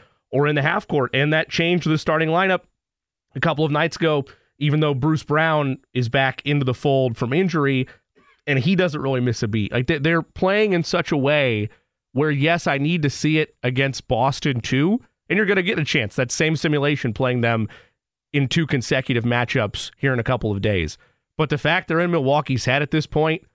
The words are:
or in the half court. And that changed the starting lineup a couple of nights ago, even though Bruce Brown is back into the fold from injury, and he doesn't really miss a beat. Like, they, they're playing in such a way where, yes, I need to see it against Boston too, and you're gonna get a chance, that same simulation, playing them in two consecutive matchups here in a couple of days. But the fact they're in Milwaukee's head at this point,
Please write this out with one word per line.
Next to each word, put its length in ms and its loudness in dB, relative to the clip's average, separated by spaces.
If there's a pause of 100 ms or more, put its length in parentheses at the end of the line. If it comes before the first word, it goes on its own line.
(300)
or 160 2
in 80 0
the 60 0
half 260 -2
court. 280 0
And 180 2
that 160 0
changed 400 0
the 80 2
starting 320 0
lineup 360 0 (720)
a 60 -8
couple 240 0
of 60 2
nights 260 0
ago, 300 0 (340)
even 200 2
though 120 2
Bruce 300 0
Brown 560 0 (160)
is 140 0
back 360 0
into 200 2
the 100 0
fold 420 0
from 160 -4
injury, 540 0 (600)
and 120 0
he 160 2
doesn't 260 0
really 200 0
miss 220 -2
a 60 0
beat. 240 -2
Like, 140 0
they, 120 0
they're 220 0
playing 540 0
in 80 2
such 300 -2
a 40 2
way 540 0 (420)
where, 180 2
yes, 360 0
I 100 2
need 260 0
to 80 2
see 280 0
it 240 -2
against 460 -2
Boston 520 0
too, 400 0 (300)
and 80 0
you're 80 2
gonna 160 2
get 160 -2
a 60 0
chance, 320 -2
that 160 -2
same 220 0
simulation, 600 0
playing 260 0
them 260 0 (680)
in 120 2
two 200 0
consecutive 580 -2
matchups 720 -2
here 160 0
in 60 -2
a 60 -2
couple 280 -2
of 80 -4
days. 380 -2 (380)
But 140 -2
the 80 -2
fact 280 0
they're 140 0
in 100 0
Milwaukee's 540 0
head 180 0
at 80 -6
this 160 0
point, 360 -2 (120)